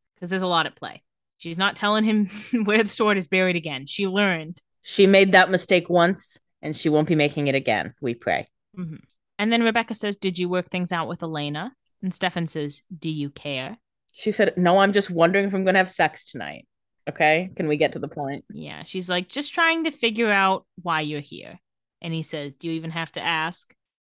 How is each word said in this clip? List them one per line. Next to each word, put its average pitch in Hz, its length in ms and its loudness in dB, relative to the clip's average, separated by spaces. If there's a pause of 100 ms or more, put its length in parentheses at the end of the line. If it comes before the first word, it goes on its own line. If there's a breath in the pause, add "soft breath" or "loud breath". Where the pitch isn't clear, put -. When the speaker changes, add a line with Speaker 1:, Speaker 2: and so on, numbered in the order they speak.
(200)
Speaker 1:
'cause 175 100 -10
there's 185 120 -2
a 185 60 -2
lot 165 180 2
at - 100 -10
play. - 280 -14 (340)
She's 170 200 -10
not 196 180 0
telling 214 280 0
him 214 240 4
<laughs> 214 380 -4
where 214 180 4
the 214 60 -2
sword 208 280 2
is 180 100 -4
buried 185 280 2
again. 147 300 -8
She 196 220 -4
learned. 180 540 -2 (200)
Speaker 2:
She - 260 4
made 196 240 8
that 185 200 8
mistake 180 380 2
once, 175 500 2 (220)
and 151 140 -6
she - 140 -2
won't 151 180 4
be 170 80 2
making 147 320 2
it 135 80 2
again, 107 460 -2
we 120 120 -2
pray. 87 340 -4 (300)
Speaker 1:
Mm-hmm. 165 200 -10 (400)
And 214 160 0
then 233 100 2
Rebecca 226 300 0
says, 208 240 -6
"Did 185 200 -4
you 180 120 -2
work 180 200 -2
things 180 220 -4
out 165 160 -2
with 170 160 -8
Elena?" 156 500 -6 (300)
And 185 100 -4
Stefan 175 340 -4
says, 147 360 -8 (100)
"Do 160 160 -8
you 147 200 -4
care?" 139 480 -10 (340)
Speaker 2:
She - 220 -4
said, - 240 2
"No, 180 220 6
I'm 196 120 6
just 196 180 2
wondering 180 380 4
if 196 60 -4
I'm 190 100 0
gonna 190 140 4
have 185 120 4
sex - 360 -2
tonight. 73 420 -12 (400)
Okay, 160 480 2
can 160 140 -2
we 151 80 2
get 151 160 2
to - 60 -8
the 143 100 -8
point?" 143 400 -8
Speaker 1:
Yeah, 151 340 -14
she's 185 260 -10
like, 180 200 -2
"Just 285 240 -8
trying 330 320 0
to 320 60 -2
figure 233 380 0
out 190 360 2 (160)
why 165 200 -2
you're 151 200 -6
here." - 360 -16 (440)
And 165 120 -8
he 160 80 -4
says, 143 340 -10
"Do 170 120 -12
you 165 60 -4
even 160 180 -6
have 165 220 -6
to - 120 -8
ask?" 165 480 -4 (400)